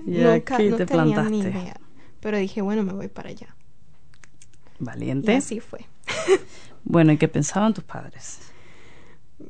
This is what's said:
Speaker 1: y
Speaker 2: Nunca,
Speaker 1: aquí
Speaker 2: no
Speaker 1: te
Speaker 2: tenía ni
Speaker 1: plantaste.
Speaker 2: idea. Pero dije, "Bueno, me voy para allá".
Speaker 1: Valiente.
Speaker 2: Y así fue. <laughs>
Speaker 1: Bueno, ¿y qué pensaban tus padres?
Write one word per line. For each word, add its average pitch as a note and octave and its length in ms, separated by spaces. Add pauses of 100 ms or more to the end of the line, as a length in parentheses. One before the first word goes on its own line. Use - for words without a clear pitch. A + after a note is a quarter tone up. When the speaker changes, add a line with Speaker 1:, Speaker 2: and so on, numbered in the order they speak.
Speaker 1:
y F#3+ 60
Speaker 2:
Nunca, A#3 440
Speaker 1:
aquí G#3+ 140
Speaker 2:
no A3+ 80
Speaker 1:
te F3+ 80
Speaker 2:
tenía F3 200
ni D#3 80 (300)
Speaker 1:
plantaste. F#3+ 60 (100)
Speaker 2:
idea. F3+ 180 (420)
Pero G#3+ 180
dije, G3 240
"Bueno, G#3 220
me F#3 100
voy G3 140
para - 220
allá". - 260 (1200)
Speaker 1:
Valiente. B2 520
Speaker 2:
Y A#3 40
así A#3+ 240
fue. - 260 (200)
<laughs> - 800
Speaker 1:
Bueno, D#3+ 300
¿y D3 40
qué D#3 100
pensaban F#3+ 460
tus D#3+ 100
padres? - 560 (1080)